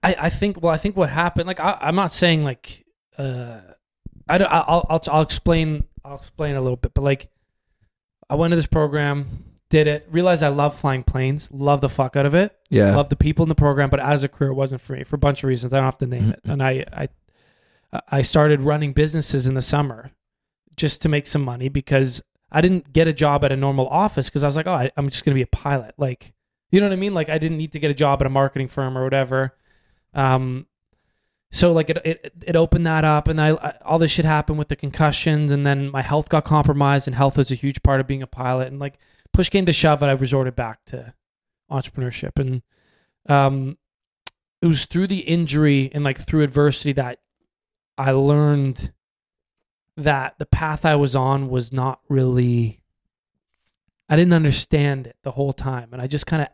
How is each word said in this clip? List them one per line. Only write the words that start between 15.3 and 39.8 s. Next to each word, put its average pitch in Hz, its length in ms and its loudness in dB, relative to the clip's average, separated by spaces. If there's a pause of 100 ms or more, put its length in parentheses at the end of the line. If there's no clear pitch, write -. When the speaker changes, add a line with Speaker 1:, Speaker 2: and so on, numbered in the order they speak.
Speaker 1:
of 139 60 -2
reasons. 123 240 -2
I 135 60 2
don't 135 60 2
have 131 140 -2
to 131 80 -4
name 120 240 0
it. - 140 -4
Speaker 2:
Mm-hmm. - 60 -6
Speaker 1:
And 139 120 -2
I, 131 220 -2 (1080)
I, - 160 -8
I 135 140 0
started 151 380 4
running 147 340 -2
businesses 147 520 0
in 131 80 0
the 131 60 -2
summer 131 520 -4 (640)
just - 260 -4
to 160 80 2
make 147 160 -2
some 147 160 -2
money 127 260 -6
because 135 540 0 (280)
I 156 120 0
didn't 180 300 2
get 160 160 4
a 156 40 0
job 147 320 2
at 135 80 2
a 135 40 -2
normal 135 320 0
office 160 420 -2
'cause 143 140 -2
I - 20 2
was 139 100 -2
like, 160 120 -4
"Oh, 185 40 -2
I, 135 240 -2
I'm 139 140 -4
just - 140 -8
gonna 143 100 2
be 135 80 0
a 117 60 -4
pilot." 139 500 -4
Like, 131 340 -6 (380)
you 190 100 6
know 202 60 2
what 196 60 0
I 185 40 -2
mean? 196 180 -4
Like, 156 140 -2
I 156 100 -2
didn't 156 200 -4
need 156 140 -8
to 156 80 -12
get 147 100 0
a 143 40 0
job 139 280 2
at 135 40 0
a 131 40 -2
marketing 135 380 0
firm 131 280 -6
or 131 80 -4
whatever. 131 520 -2 (580)
Um, 131 520 0 (840)
so, 175 200 4
like, 160 180 2
it, 160 140 -2
it, - 280 -6 (140)
it 165 100 0
opened 165 300 2
that 160 180 0
up, 151 240 2
and 156 120 0
I, 151 140 4
I, - 300 -8
all 165 140 0
this 160 140 4
shit 160 120 0
happened 151 340 0
with 147 100 -6
the 147 80 -4
concussions, 151 760 0
and 143 140 0
then 139 240 0
my 135 120 -4
health 147 260 -2
got 151 160 2
compromised, 143 640 2
and 127 80 -6
health 139 220 2
is 135 140 2
a 127 40 -4
huge 139 280 -4
part 139 160 4
of 131 80 -2
being 139 140 -4
a 127 60 -12
pilot. 127 400 -4
And, 139 120 -14
like, 143 180 -10 (340)
push 185 160 2
came 190 180 2
to 170 60 2
shove, 147 300 4